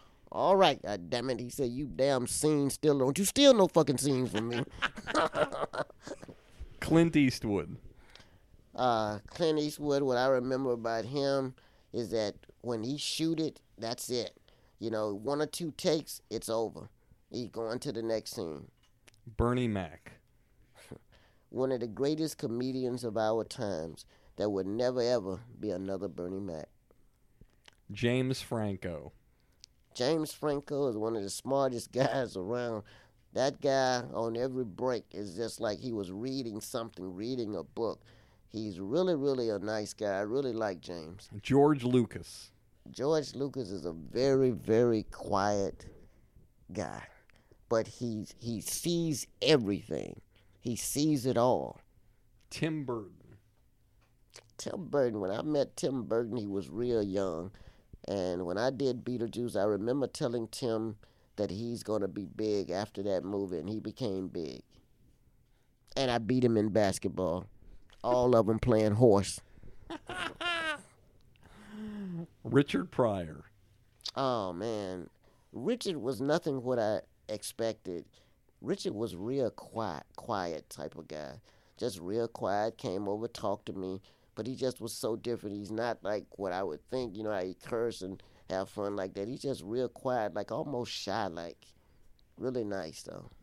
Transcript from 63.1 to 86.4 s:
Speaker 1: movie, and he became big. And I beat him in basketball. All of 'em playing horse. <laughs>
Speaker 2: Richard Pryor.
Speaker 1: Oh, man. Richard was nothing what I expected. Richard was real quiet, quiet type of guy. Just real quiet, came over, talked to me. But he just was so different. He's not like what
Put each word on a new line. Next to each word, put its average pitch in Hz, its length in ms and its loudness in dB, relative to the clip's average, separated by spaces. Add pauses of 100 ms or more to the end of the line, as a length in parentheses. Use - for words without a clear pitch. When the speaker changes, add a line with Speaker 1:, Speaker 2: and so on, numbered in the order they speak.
Speaker 1:
movie, 95 340 -2
and 82 100 -6
he 107 120 -4
became 101 480 -4
big. 69 340 -8 (1300)
And 135 120 2
I 117 100 2
beat 123 240 2
him 117 140 6
in 107 120 4
basketball. 92 800 2 (560)
All 123 320 6
of 110 120 8
'em 110 120 4
playing 110 340 6
horse. 104 480 8 (480)
<laughs> 311 80 -8 (2500)
Speaker 2:
Richard - 480 4
Pryor. 90 540 0 (720)
Speaker 1:
Oh, 117 380 0
man. 95 560 -6 (420)
Richard 185 460 -4
was 117 240 -2
nothing 143 420 0
what 123 160 0
I 107 220 2 (260)
expected. 107 800 -6 (560)
Richard 156 320 -4
was 107 220 -4
real 117 340 -2
quiet, 98 540 -6 (120)
quiet 87 540 -4
type - 260 -10
of 82 120 -14
guy. 73 340 -12 (360)
Just 98 220 -4
real 101 280 -2
quiet, 107 500 0
came 101 300 -2
over, 107 200 -2
talked 107 400 -4
to 104 60 -8
me. 92 280 -6 (340)
But 110 120 -6
he 127 80 -6
just 123 240 -2
was 110 140 -8
so 117 220 -2
different. 107 400 -4
He's 101 160 -8
not 113 320 -2
like 101 220 -2 (120)
what 95 160 -2